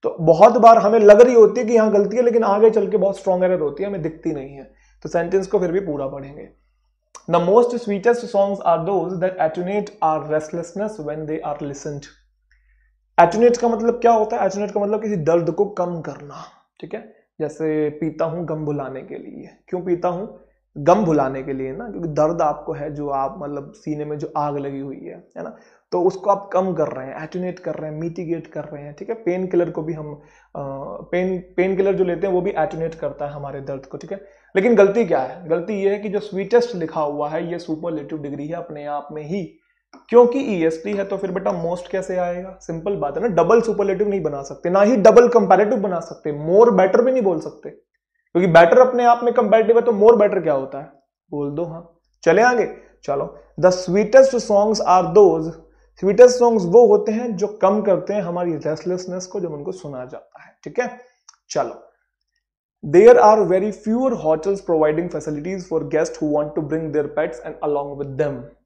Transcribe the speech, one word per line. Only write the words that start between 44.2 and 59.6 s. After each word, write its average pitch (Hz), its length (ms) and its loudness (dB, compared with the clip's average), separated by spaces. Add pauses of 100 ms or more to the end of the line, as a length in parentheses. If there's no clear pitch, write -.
बना 147 200 -6
सकते, 147 280 -8
ना 190 120 4
ही 233 160 4
डबल 220 300 8
कंपैरेटिव 208 520 4
बना 185 200 -4
सकते, - 460 -10
more 214 260 6
better 185 320 4
भी 262 80 0
नहीं 254 100 0
बोल 175 180 0
सकते, - 300 -16
क्योंकि - 840 -6
बेटर 170 260 8
अपने 247 260 4
आप 240 200 4
में 240 100 0
कंपैरेटिव 220 420 4
है 233 60 4
तो 233 100 0
more 208 240 6
better 202 260 0
क्या 156 120 -2
होता 135 240 -8
है? 156 140 -18 (400)
बोल 143 180 -6
दो 156 140 -6
हाँ, 165 360 -16 (240)
चले 170 180 4
आगे, 240 260 2 (360)
चलो। 143 300 -6 (260)
The 180 160 6
sweetest 214 640 4
songs 208 460 0
are 180 260 4
those, 165 360 4 (520)
स्वीटेस्ट 240 360 6
सॉन्ग्स 233 260 2
वो 220 220 6
होते 208 260 2
हैं 233 240 -6
जो 196 100 -4 (160)
कम 202 200 2
करते 196 320 -2
हैं 208 80 -2
हमारी 175 340 -4
रेस्टलेसनेस 180 720 -8
को 202 140 -10
जब 170 120 -6
उनको 147 200 -10